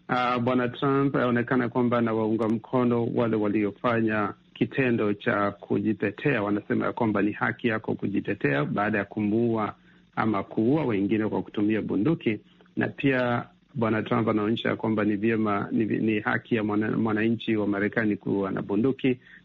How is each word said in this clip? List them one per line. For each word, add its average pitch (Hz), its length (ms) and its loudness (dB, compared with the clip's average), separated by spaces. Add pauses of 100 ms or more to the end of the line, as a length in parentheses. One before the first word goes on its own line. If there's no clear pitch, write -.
uh, 123 340 2
Bwana 123 260 2
Trump 139 480 0
aonekana 123 520 0
kwamba 120 300 2
anawaunga 110 500 0
mkono 120 640 0
wale 117 220 2
waliofanya 107 1000 0 (240)
kitendo 117 560 2
cha 101 360 0
kujitetea. 107 920 -2
Wanasema 104 440 -2
ya 101 60 -2
kwamba 104 300 0
ni 104 100 2
haki - 360 -2
yako 110 260 -2
kujitetea 107 680 -2
baada 104 340 0
ya 98 60 0
kumuua 110 720 0 (420)
ama 107 260 0
kuua 135 420 0
wengine 107 440 0
kwa 98 140 -2
kutumia 107 400 0
bunduki, 117 580 0 (360)
na 113 120 0
pia 123 560 0 (300)
Bwana 110 280 0
Trump 117 260 0
anaonyesha 107 480 0
kwamba 110 280 0
ni 107 120 2
vyema, 107 560 0
ni, 120 120 2
ni 107 360 0
haki 120 340 -2
ya 110 100 2
mwana-, 107 320 0
mwananchi 110 600 0
wa 104 100 0
Marekani 101 500 0
kuwa 98 340 -2
na 98 120 -4
bunduki 123 560 0 (260)